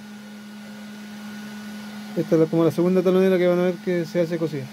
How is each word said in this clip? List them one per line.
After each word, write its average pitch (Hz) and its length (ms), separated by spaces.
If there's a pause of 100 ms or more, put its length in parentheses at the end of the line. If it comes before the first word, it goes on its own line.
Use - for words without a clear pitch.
(2250)
Esta 170 180
es 160 60
la, 160 60
como 165 180
la 160 60
segunda 180 320
talonera 185 360
que 180 80
van 175 140
a - 20
ver 180 140
que 175 280
se 175 160
hace 165 180
cosida. 151 340